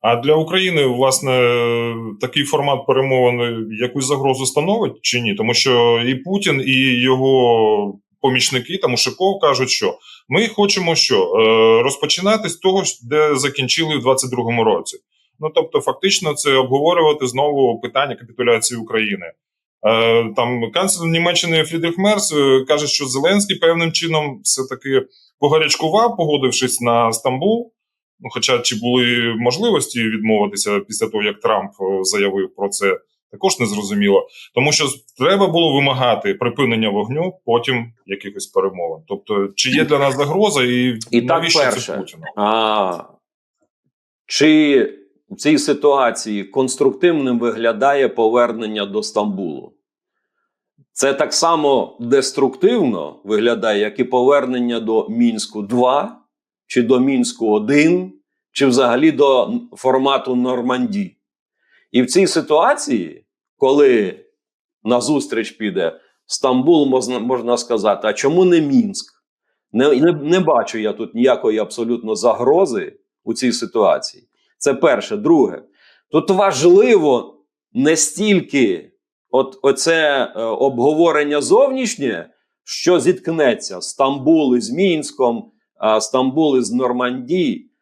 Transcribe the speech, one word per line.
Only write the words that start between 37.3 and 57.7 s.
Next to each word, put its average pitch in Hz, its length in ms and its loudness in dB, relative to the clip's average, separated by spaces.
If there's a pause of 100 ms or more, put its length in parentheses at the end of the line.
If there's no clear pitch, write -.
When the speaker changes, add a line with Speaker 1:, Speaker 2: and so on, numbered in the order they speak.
Speaker 1:
потім 120 480 -2 (140)
якихось 98 400 -12
перемовин. 90 640 -4
Тобто, 101 480 -4
чи - 140 -2
є 143 140 2
для 147 140 0
нас 139 180 0
загроза 147 480 0
і 123 340 0 (120)
Speaker 2:
І 117 120 4
так, 123 60 -6
Speaker 1:
навіщо 165 300 0
це 131 120 2
Speaker 2:
перше, 104 260 -6
Speaker 1:
Путіну? - 260 -12 (140)
Speaker 2:
а, 104 680 0 (1200)
чи 151 560 4 (480)
в 101 60 -16
цій 151 220 2
ситуації 139 840 0
конструктивним 135 920 0
виглядає 117 720 0
повернення 110 760 0
до 101 160 -6
Стамбулу? 98 680 -6 (1200)
Це 139 220 0
так 139 200 -4
само 151 640 0
деструктивно 135 1200 0
виглядає, 107 560 0
як 104 180 -4
і 127 60 2
повернення 127 760 0
до 110 280 0
Мінську 110 540 -2
два, 127 560 0 (500)
чи 123 140 0
до 123 180 4
Мінську 123 520 0
один, 147 600 0 (400)